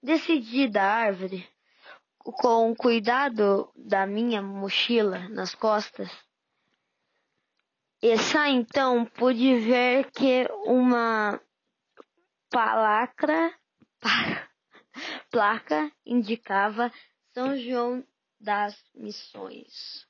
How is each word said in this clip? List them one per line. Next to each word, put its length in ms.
Desci 640
da 160
árvore, 640
com 580
cuidado 1000
da 320
minha 340
mochila 880
nas 240
costas, 560
e 160
só 280
então 600
pude 540
ver 520
que 340
uma 760
palacra, 1040
<laughs> 240
pa-, 500
placa 600
indicava 880
São 240
João 480
das 380
Missões. 1160